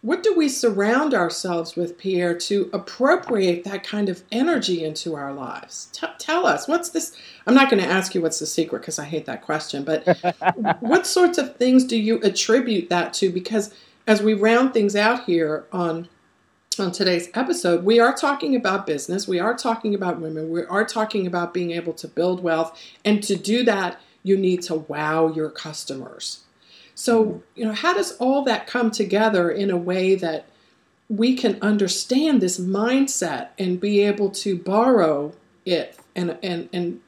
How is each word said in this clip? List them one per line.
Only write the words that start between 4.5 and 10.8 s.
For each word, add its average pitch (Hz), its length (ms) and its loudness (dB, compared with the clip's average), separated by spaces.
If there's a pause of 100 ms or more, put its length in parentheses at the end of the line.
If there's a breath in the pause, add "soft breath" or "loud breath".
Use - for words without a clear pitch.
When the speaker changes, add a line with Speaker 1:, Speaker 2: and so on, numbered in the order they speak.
Speaker 1:
into 156 320 -6
our 139 180 -8
lives? - 600 -12
T-, - 140 -8 (120)
tell 339 260 0
us, 147 220 2
what's 339 220 0
this? - 260 -6 (320 loud breath)
I'm 233 80 6
not 262 140 8
gonna 196 140 4
ask 185 300 0
you 185 80 0
what's 160 180 -2
the 156 60 -8
secret, - 380 -4
'cause - 160 -8
I 147 60 -8
hate 151 220 -8
that 127 160 -10
question, 151 420 -6
but 156 200 -2
Speaker 2:
<laughs> 180 760 0